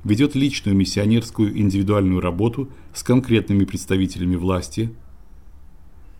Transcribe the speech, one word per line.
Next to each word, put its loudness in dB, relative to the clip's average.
ведёт 2
личную 0
миссионерскую 0
индивидуальную 2
работу -2
с -12
конкретными 2
представителями -2
власти, -2